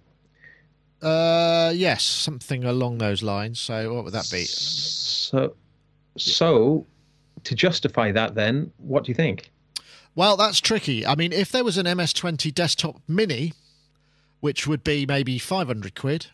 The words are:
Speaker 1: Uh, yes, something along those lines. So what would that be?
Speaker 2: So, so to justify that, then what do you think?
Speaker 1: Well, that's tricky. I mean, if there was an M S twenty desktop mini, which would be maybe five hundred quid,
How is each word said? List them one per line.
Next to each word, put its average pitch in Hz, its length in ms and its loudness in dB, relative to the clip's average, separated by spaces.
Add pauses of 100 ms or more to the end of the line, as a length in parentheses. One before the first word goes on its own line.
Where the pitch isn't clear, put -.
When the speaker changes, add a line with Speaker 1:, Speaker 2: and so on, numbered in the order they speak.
(1040)
Speaker 1:
Uh, 165 720 4
yes, 175 300 2
something 131 600 -4
along 123 340 0
those 104 220 0
lines. 107 380 -4
So 113 360 -4
what 117 100 -6
would 92 100 -10
that - 160 -4
be? 90 140 -2
Speaker 2:
So, - 1120 -4 (600)
so 151 720 2 (580)
to - 100 -4
justify 120 580 0
that, 107 240 0
then 120 420 0
what 139 260 -2
do 127 60 -6
you 117 40 0
think? 147 360 -2 (640)
Speaker 1:
Well, 190 240 4
that's 202 240 2
tricky. 139 420 0
I 139 100 4
mean, 170 160 0
if 180 220 0
there 254 100 2
was 202 140 0
an 185 100 0
M 180 140 0
S 165 140 0
twenty 160 360 -2
desktop - 560 -2
mini, 160 460 0 (880)
which 143 260 -2
would 151 160 -2
be 147 220 0
maybe 135 340 0
five 190 280 -2
hundred 107 280 -6
quid, 151 400 -4